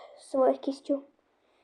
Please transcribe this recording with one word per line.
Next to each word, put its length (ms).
з 160
легкістю. 680